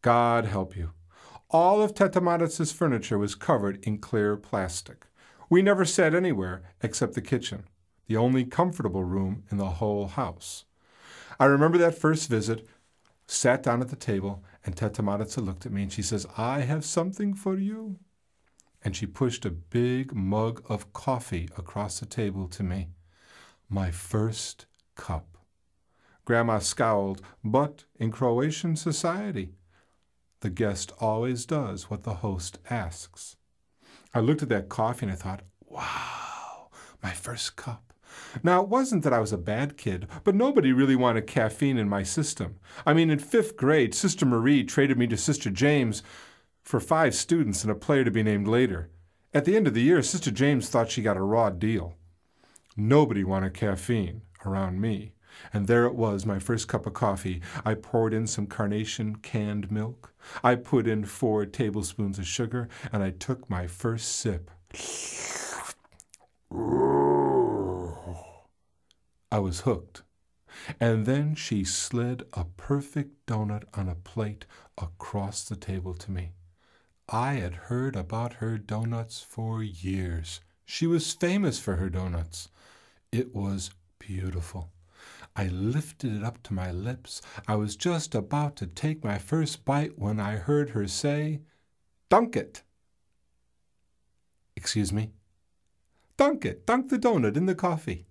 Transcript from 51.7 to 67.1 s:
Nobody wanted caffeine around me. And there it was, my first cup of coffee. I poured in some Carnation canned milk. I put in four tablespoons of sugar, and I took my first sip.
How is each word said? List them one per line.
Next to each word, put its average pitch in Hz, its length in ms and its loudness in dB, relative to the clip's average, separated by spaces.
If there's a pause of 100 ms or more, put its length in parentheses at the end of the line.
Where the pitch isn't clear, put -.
Nobody 110 460 6
wanted 95 300 0
caffeine 104 680 -2 (240)
around 95 340 -2
me. 107 320 -2 (400)
And 101 160 0
there 120 180 6
it 123 100 2
was, 104 300 0
my 101 140 0
first 113 280 -2
cup - 180 -2
of 104 80 -6
coffee. 95 480 -2 (240)
I 110 100 2
poured 110 380 0
in 110 140 -2
some 104 200 -4
Carnation 107 680 -4
canned 104 540 -4
milk. 107 420 -6 (300)
I 123 120 8
put 120 320 2
in 107 180 0
four 107 400 0
tablespoons 101 760 -2
of 87 80 -6
sugar, 120 420 -4 (220)
and 104 120 0
I 95 80 -2
took 107 380 -6
my 90 180 -4
first 113 480 -4
sip. 90 360 -4 (4000)